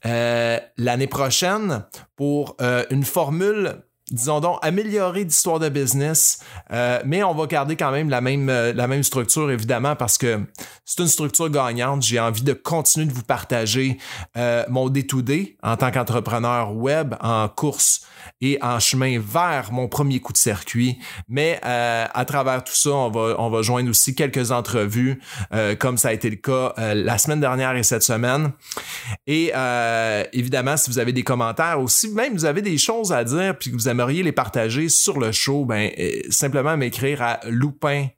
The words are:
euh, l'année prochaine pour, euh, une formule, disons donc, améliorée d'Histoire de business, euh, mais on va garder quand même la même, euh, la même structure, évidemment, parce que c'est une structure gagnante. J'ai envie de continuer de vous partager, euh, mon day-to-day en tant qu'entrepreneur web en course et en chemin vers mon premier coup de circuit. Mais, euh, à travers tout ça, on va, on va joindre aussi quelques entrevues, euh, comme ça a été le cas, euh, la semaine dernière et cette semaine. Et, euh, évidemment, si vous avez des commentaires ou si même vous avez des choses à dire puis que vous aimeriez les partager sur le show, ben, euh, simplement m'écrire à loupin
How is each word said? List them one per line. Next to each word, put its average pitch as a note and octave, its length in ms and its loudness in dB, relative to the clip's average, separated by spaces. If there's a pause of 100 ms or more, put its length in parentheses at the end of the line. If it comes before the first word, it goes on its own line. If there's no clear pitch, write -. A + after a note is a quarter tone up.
euh, A#2 540 0 (180)
l'année B2 300 0
prochaine E3 760 0 (320)
pour, C#3+ 440 -2
euh, B2 300 2
une C3+ 140 2
formule, F3+ 800 0 (260)
disons C#3+ 300 0
donc, E3+ 220 0
améliorée G3 640 0
d'Histoire D#3+ 360 2
de D#3+ 80 2
business, C#3 720 2 (320)
euh, B2 320 2
mais E3 180 0
on F#3 100 2
va D3+ 140 0
garder D3 300 0
quand C#3+ 160 0
même D3+ 180 0
la B2 100 2
même, C3+ 280 0
euh, A#2+ 240 2
la B2 160 0
même C#3 160 0
structure, C3+ 480 0
évidemment, B2 420 0
parce - 240 0
que A2+ 220 0 (440)
c'est - 180 -4
une E3+ 60 2
structure D#3 420 2
gagnante. C3 520 0
J'ai A#2 160 2
envie A2+ 240 0
de C#3 100 2
continuer D#3 540 0
de C#3 60 0
vous B2 100 -6
partager, B2+ 760 0 (380)
euh, A#2+ 320 2
mon C3 200 0
day-to-day C3+ 760 0
en A2+ 140 0
tant B2+ 160 2
qu'entrepreneur A#2 840 0
web C3+ 460 0
en A2 280 0
course - 520 0 (420)
et C#3 180 0
en A#2+ 200 0
chemin C3 380 2
vers B2 540 0
mon B2 160 -2
premier C#3 320 0
coup - 120 -12
de - 60 2
circuit. A#2+ 600 0 (300)
Mais, C#3+ 360 0
euh, A#2+ 480 0
à B2+ 120 0
travers C3 400 0
tout - 100 -10
ça, - 160 4
on C3+ 200 2
va, A2+ 280 0
on A2+ 100 0
va A2 140 2
joindre B2 280 2
aussi B2+ 240 2
quelques B2+ 360 0
entrevues, A#2+ 680 0 (340)
euh, G#2+ 220 2
comme B2+ 200 0
ça B2 120 2
a A2+ 40 2
été A2 160 -2
le G#2 80 -4
cas, B2+ 420 -2
euh, G#2+ 160 0
la G#2+ 220 2
semaine D3+ 240 0
dernière C3 360 0
et A#2+ 60 0
cette A2+ 200 2
semaine. B2+ 500 2 (720)
Et, D#3+ 280 0
euh, A#2 800 2
évidemment, B2+ 440 0
si - 140 0
vous A#2+ 80 -2
avez A#2+ 140 2
des B2 100 0
commentaires C3 580 0
ou C3 80 -2
si A3 200 2
même A3+ 260 -2
vous D#3+ 100 -2
avez D#3 180 2
des F#3+ 140 0
choses A3 360 0
à B2 120 2
dire F3 340 0
puis B2+ 120 -8
que B2 60 -4
vous A#2 120 0
aimeriez B2 340 0
les D#3 100 0
partager B2 560 0
sur D3 300 2
le A2+ 140 0
show, C#3 320 0
ben, G#2+ 340 0
euh, - 220 -2 (100)
simplement C#3+ 460 0
m'écrire C3 460 -2
à A#2 260 0
loupin C#3+ 680 0